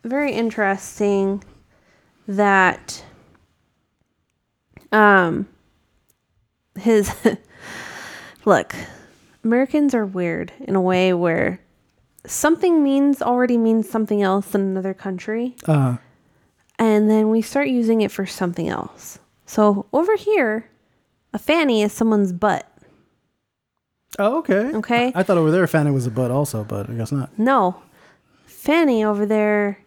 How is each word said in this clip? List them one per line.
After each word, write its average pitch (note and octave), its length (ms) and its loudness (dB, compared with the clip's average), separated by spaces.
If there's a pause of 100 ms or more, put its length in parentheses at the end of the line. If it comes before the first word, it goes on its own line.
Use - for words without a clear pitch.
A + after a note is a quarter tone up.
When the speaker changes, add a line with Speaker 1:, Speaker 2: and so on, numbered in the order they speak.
Speaker 1:
very C4 300 -2
interesting G3 1080 -2 (840)
that, G3 760 0 (1900)
um, G3 560 4 (1300)
his, G#3 340 2 (640)
<laughs> - 680 -16
look, F3 300 2 (680)
Americans C4 500 2
are A3+ 120 0
weird F3 460 -6 (100)
in A3+ 140 -4
a F#3+ 60 2
way F#3 320 2
where F3 460 0 (680)
something E4 580 2
means, C#4 380 2
already B3 360 0
means A3+ 320 2
something G#3 320 -2
else G3 340 0
in G3+ 60 2
another F#3+ 320 -4
country. A3 640 -8 (120)
Speaker 2:
Uh-huh. C3 300 2 (840)
Speaker 1:
And G#3+ 300 2
then A3 200 2
we A3 120 2
start C#4 260 -2
using A3+ 340 0
it G3 100 0
for G3 140 -6
something F3 440 -6
else. - 500 -10 (260)
So G#3 480 2
over F4+ 220 2
here, B3+ 540 -2 (640)
a G#3 60 -6
fanny C#4+ 440 2
is G#3 100 -2
someone's G#3+ 400 2
butt. F#3+ 340 -2 (1500)
Speaker 2:
Oh, A3 200 0
okay. B3 360 -2
Speaker 1:
Okay. A#3+ 400 0
Speaker 2:
I, F3 40 -2
I F#3+ 40 2
thought F#3 140 2
over D#3 140 2
there F3+ 120 4
a D#3+ 40 0
fanny D3+ 240 0
was C3 140 0
a A#2+ 60 -4
butt A#2+ 200 -2
also, C3 320 -2
but G2+ 260 -6
I B2+ 40 -10
guess A2+ 180 -6
not. C3+ 260 -6
Speaker 1:
No. G#3+ 440 0 (640)
Fanny C#4+ 580 0
over G#3 220 0
there G#3 600 0